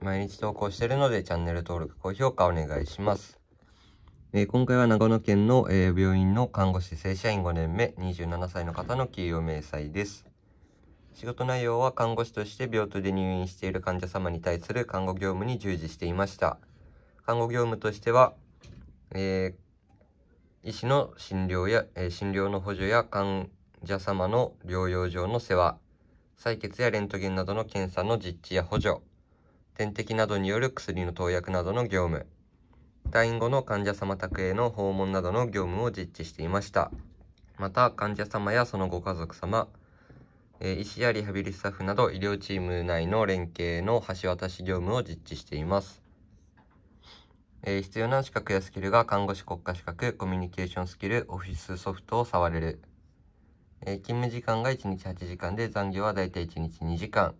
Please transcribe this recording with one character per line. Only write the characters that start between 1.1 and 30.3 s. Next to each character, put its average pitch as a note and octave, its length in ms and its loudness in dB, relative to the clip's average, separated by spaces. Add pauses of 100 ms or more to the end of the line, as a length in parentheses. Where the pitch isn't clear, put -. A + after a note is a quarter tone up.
チ - 80 -6
ャ E2+ 60 0
ン E2+ 80 0
ネ E2+ 80 0
ル F2 100 -2
登 F2 160 -4
録、 D#2+ 180 -6
高 F#2+ 140 -4
評 B2+ 220 2
価 F#2 140 4
お F2 60 4
願 D2+ 280 -2
い D2+ 40 -4
し D2 160 -8
ま G#2 140 2
す。 - 240 -12 (960)
え G2+ 100 6
ー、 - 40 0
今 B2+ 180 4
回 B2+ 100 4
は B2 120 8
長 A2 200 8
野 A2+ 140 6
県 G#2 260 6
の、 B2+ 220 6
え F#2 220 6
ー、 F2 80 2
病 F#2+ 200 6
院 F#2+ 140 6
の A#2+ 140 2
看 F#2+ 260 2
護 F#2 80 0
師、 E2+ 160 -8
正 F#2+ 180 -4
社 G#2+ 160 0
員 G2 120 0
五 F2 100 0
年 E2 200 0
目、 A2 240 2
二 F#2 160 -4
十 E2+ 120 -6
七 F2 240 -4
歳 F2 160 -6
の E2+ 80 -6
方 F2+ 240 -4
の C3 100 0
給 F#2+ 200 -6
与 E2 140 -2
明 D#2+ 200 -2
細 D2+ 280 -8
で F#2+ 160 -4
す。 - 200 -16 (880)
仕 - 120 -16
事 B2 200 -4
内 B2+ 180 2
容 A#2 160 4
は B2+ 140 4
看 A#2 220 2
護 A#2 100 0
師 - 80 -14
と G#2 100 -2
し G#2 140 -14
て B2 120 -4
病 A2 200 2
棟 G2 120 -4
で F#2+ 120 2
入 F#2+ 180 2
院 F2+ 160 -2
し F#2 80 -12
て - 120 -6
い F#2+ 40 -2
る F#2 80 -2
患 F2+ 220 -2
者 F2+ 60 -4
様 F2+ 240 -2
に E2+ 100 -4
対 E2+ 180 0
す F#2+ 140 -8
る F#2 120 -2
看 F#2+ 200 -4
護 F#2 80 -2
業 F#2+ 160 -2
務 F#2+ 160 -2
に B2 120 -2
従 G2 200 -2
事 D#2+ 100 -6
し D#2+ 100 -14
て - 80 -6
い E2+ 80 -2
ま F#2+ 140 2
し - 100 -10
た。 E2 200 2 (680)
看 A#2+ 140 2
護 A#2 80 2
業 A#2+ 140 2
務 A#2 160 0
と G#2+ 160 -2
し G2 60 -14
て A#2 120 0
は、 B2 220 8 (800)
え F#2+ 440 0 (1080)
ー、 G#2 60 -10
医 A2 40 -6
師 - 140 -8
の C3+ 300 4
診 F#2+ 300 -4
療 F2+ 200 0
や、 A2 180 4 (100)
え F2+ 120 -4
ー、 - 20 -2
診 G2 220 -4
療 G2 180 0
の G2+ 100 -2
補 G2+ 140 -4
助 F#2+ 140 -4
や A2+ 160 4
患 G2 460 -2 (360)
者 F#2+ 140 -2
様 F#2 280 0
の A#2 260 2 (120)
療 F#2 240 0
養 F2+ 200 0
上 F2 180 -4
の A#2 120 -2
世 F#2+ 160 -2
話、 F2 220 4 (640)
採 A2+ 180 -2
血 G2+ 240 -6
や A#2+ 80 4
レ G#2+ 80 2
ン G2+ 100 -2
ト G2 120 -4
ゲ F#2+ 80 -2
ン F#2+ 80 -2
な F#2+ 100 0
ど F#2+ 80 -2
の A2 120 -2
検 F#2+ 280 -4
査 F2+ 100 0
の A2 140 2
実 F2+ 320 -8
地 F#2 60 -2
や F2+ 80 2
補 G#2+ 160 -2
助、 F#2+ 220 0 (720)
点 G#2+ 180 -2
滴 A2 220 -4
な A2 100 4
ど G2+ 140 2